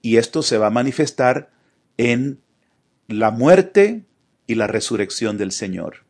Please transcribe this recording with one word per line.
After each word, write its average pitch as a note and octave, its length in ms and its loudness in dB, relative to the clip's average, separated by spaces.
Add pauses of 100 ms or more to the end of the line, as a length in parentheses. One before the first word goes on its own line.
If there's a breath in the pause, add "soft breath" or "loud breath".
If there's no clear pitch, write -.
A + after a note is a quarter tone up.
y A2+ 160 2
esto A#2 260 0
se A2+ 160 0
va G#2+ 100 2
a - 20 2
manifestar B2+ 800 0 (460)
en B2 440 -2 (680)
la G#2+ 240 0
muerte F#3 720 4 (420)
y A2+ 80 -4
la A2 140 0
resurrección G#2 680 -4
del G2 140 -4
Señor. F#2 600 -10